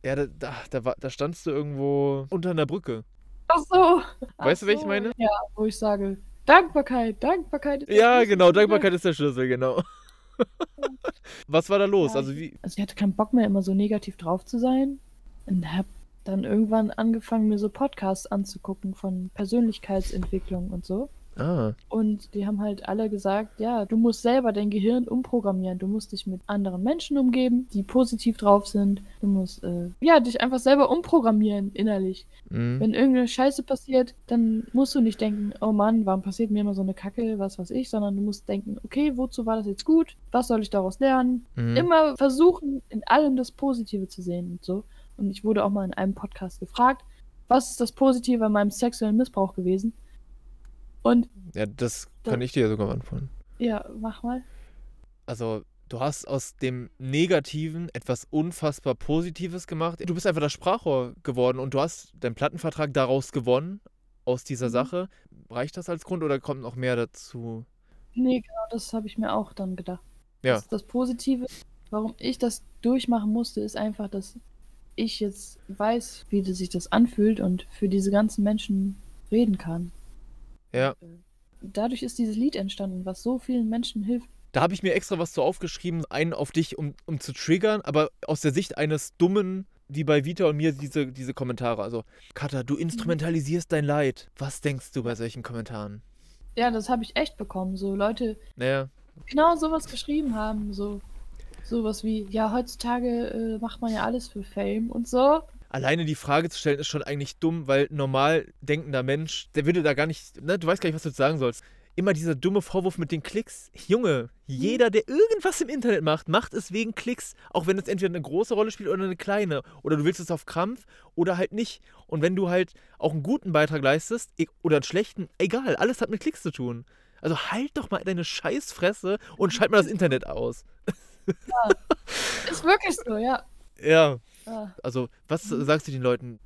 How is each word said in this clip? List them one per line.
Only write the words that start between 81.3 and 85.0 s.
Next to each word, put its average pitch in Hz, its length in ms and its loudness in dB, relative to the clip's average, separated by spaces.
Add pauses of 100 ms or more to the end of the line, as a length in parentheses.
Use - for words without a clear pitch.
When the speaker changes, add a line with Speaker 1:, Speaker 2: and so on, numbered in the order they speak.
Speaker 2:
äh, 196 100 -14
dadurch 233 300 -2
ist 247 160 -8
dieses 220 180 -2
Lied 262 200 0
entstanden, 196 480 -6
was 185 180 -8
so 247 160 -2
vielen 240 300 -2
Menschen 233 360 -4
hilft. 240 240 -2 (240)
Speaker 1:
Da 135 80 0
hab 175 120 2
ich 185 100 -6
mir 185 120 0
extra 190 240 -2